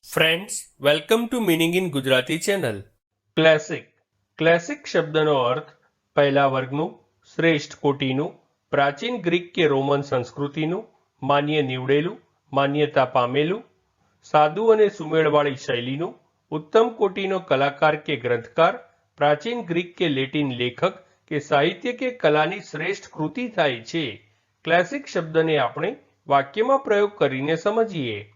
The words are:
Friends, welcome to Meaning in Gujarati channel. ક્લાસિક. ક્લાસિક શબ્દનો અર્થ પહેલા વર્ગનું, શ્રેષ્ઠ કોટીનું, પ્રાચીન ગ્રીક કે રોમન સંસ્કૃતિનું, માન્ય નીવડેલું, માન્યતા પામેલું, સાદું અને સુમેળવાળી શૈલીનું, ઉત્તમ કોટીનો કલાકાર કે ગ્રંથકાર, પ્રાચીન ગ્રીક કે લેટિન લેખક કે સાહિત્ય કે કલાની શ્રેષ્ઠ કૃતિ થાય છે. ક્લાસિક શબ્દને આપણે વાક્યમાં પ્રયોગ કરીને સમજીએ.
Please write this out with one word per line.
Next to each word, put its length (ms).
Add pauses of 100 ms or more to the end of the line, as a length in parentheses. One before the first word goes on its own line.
(180)
Friends, 320 (320)
welcome 460
to 180
Meaning 280
in 160
Gujarati 480
channel. 420 (560)
ક્લાસિક. 460 (560)
ક્લાસિક 480
શબ્દનો 480
અર્થ 340 (460)
પહેલા 320
વર્ગનું, 520 (360)
શ્રેષ્ઠ 400
કોટીનું, 640 (320)
પ્રાચીન 500
ગ્રીક 340
કે 120
રોમન 340
સંસ્કૃતિનું, 840 (360)
માન્ય 400
નીવડેલું, 580 (320)
માન્યતા 520
પામેલું, 600 (580)
સાદું 500
અને 160
સુમેળવાળી 680
શૈલીનું, 600 (360)
ઉત્તમ 380
કોટીનો 500
કલાકાર 580
કે 200
ગ્રંથકાર, 640 (380)
પ્રાચીન 460
ગ્રીક 340
કે 120
લેટિન 440
લેખક 520 (240)
કે 100
સાહિત્ય 540
કે 180
કલાની 500
શ્રેષ્ઠ 520
કૃતિ 360
થાય 320
છે. 480 (360)
ક્લાસિક 420
શબ્દને 500
આપણે 400 (300)
વાક્યમાં 520
પ્રયોગ 380
કરીને 400
સમજીએ. 800